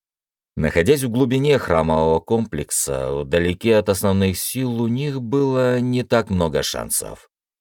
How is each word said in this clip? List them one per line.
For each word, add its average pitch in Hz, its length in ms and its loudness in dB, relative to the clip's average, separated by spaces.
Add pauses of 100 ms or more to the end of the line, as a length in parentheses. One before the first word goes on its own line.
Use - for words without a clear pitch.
(560)
Находясь 85 460 2
в 127 80 -2
глубине 131 480 2
храмового 80 640 2
комплекса, 69 920 -4
вдалеке 85 640 0
от 104 120 2
основных 95 500 0
сил, 123 440 -4
у 117 40 0
них 135 340 -2
было 127 600 0
не 123 240 0
так 113 260 0
много 80 320 0
шансов. 57 640 -6 (320)